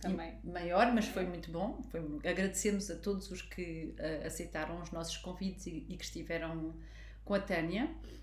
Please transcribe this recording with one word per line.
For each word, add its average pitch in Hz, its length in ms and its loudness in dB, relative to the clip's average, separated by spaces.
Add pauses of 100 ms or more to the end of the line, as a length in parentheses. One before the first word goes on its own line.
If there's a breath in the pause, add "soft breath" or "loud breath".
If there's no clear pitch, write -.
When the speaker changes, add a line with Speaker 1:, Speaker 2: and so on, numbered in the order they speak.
Speaker 1:
também. - 420 0
Speaker 2:
Maior, 175 500 6
mas 226 140 6
foi 185 180 2
Speaker 1:
É. - 20 2
Speaker 2:
muito 175 260 -4
bom. 202 380 0
Foi, 165 100 -2 (240)
agradecemos 190 640 2
a 165 60 -2
todos 196 340 0
os 185 120 -6
que, 165 560 -4
eh, 156 280 0
aceitaram 160 540 -2
os 165 100 -8
nossos 165 280 -2
convites - 480 -4
e, 165 240 -4
e 180 80 -4
que - 60 -6
estiveram 165 680 -2 (480 loud breath)
com 202 120 2
a 202 60 6
Tânia. 185 480 2 (340 loud breath)